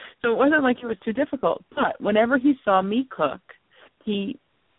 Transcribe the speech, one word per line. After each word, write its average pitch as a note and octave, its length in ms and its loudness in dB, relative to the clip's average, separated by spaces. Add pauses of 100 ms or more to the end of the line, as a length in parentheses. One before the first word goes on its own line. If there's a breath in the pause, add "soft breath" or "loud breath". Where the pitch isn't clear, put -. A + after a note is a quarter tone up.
(220 loud breath)
So A#3 100 0
it G#3+ 60 0
wasn't C#4+ 260 4
like B3 180 2
it B3 40 -10
was A3+ 180 -6
too A3+ 80 -4
difficult. B3 500 -2 (140)
But B3+ 240 -2
whenever A3+ 380 2
he C4 160 4 (100)
saw F#3+ 180 2
me A3 280 -2
cook, - 320 -4 (640 soft breath)
he G3+ 340 -4 (400)